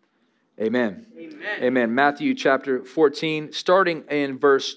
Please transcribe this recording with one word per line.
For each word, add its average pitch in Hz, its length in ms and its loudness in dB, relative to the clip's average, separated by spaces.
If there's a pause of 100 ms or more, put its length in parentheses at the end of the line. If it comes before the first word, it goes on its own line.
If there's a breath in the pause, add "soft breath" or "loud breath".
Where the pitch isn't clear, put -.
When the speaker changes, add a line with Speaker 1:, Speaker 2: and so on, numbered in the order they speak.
(600)
Speaker 1:
amen. 110 460 -2 (100)
Speaker 2:
Amen. - 460 -10
Speaker 1:
Amen. 123 320 0
Matthew 143 400 2
chapter 131 500 -2
fourteen, 156 680 0
starting 175 580 2
in 143 280 -2
verse 139 380 2